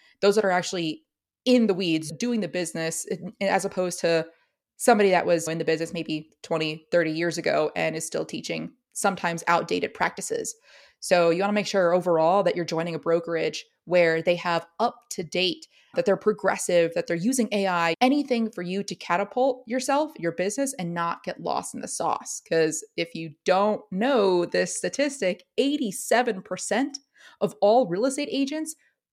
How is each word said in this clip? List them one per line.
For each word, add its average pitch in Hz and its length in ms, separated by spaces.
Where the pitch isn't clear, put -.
those 202 140
that 214 100
are 190 60
actually 175 520
in 247 240
the 196 60
weeds, 160 380
doing 240 280
the 185 80
business, 165 580
as 190 240
opposed 185 340
to 165 260
somebody 214 320
that 180 160
was 165 220
in 160 100
the 165 80
business 160 280
maybe 156 380
twenty, 160 480
thirty 165 220
years 165 260
ago 151 380
and 160 220
is 165 100
still 160 180
teaching 165 460
sometimes 175 540
outdated 170 460
practices. - 640
So 175 300
you 170 100
wanna 202 100
make 208 160
sure 180 260
overall 175 500
that 175 120
you're 175 80
joining 165 320
a 156 40
brokerage 165 680
where 165 380
they 175 140
have 170 300
up 233 160
to 185 120
date, 180 440
that 175 120
they're 190 120
progressive, 180 760
that 175 140
they're 170 80
using 226 360
A 196 160
I, 170 340
anything 254 480
for 180 140
you 185 200
to 190 120
catapult 202 720
yourself, 269 500
your 165 140
business, 208 480
and 170 140
not 170 300
get - 160
lost 175 360
in - 40
the - 80
sauce. - 600
'Cause 160 340
if 165 180
you 160 200
don't 196 360
know 196 540
this 180 300
statistic, 196 720
eighty-seven 240 840
percent 226 560
of 202 220
all 220 260
real 185 180
estate 277 260
agents 302 440